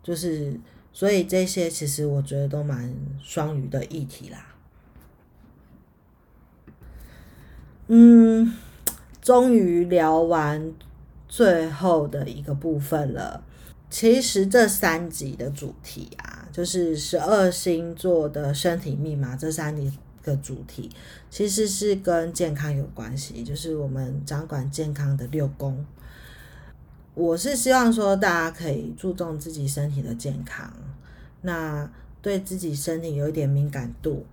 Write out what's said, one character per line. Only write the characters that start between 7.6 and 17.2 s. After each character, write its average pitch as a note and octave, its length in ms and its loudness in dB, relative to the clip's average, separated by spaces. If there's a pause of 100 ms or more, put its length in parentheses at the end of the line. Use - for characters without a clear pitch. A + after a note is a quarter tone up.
嗯， A#3 680 10 (680)
终 B3 320 6
于 F3 320 4
聊 E3 340 4
完 D#3+ 520 0 (560)
最 E3+ 420 2
后 D#3+ 380 0
的 C#3+ 220 -6
一 C#3+ 120 -12
个 C#3+ 120 -6
部 D3+ 260 -4
分 C#3+ 340 -2
了。 - 300 -10 (460)
其 A3+ 320 4
实 G3 240 0
这 G#3+ 220 6
三 E3+ 420 -2
集 C#3+ 260 -8
的 B2+ 140 -8
主 C#3+ 320 -10
题 - 360 -16
啊， - 340 -16
就 F3 120 -4
是 F3 320 0
十 D3+ 240 -2
二 F#3+ 320 4